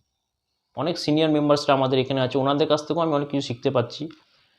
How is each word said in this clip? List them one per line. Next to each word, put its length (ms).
অনেক 220
সিনিয়র 320
মেম্বার্সরা 440
আমাদের 240
এখানে 220
আছে, 180
ওনাদের 300
কাছ 180
থেকেও 160
আমি 100
অনেক 160
কিছু 180
শিখতে 240
পাচ্ছি। 380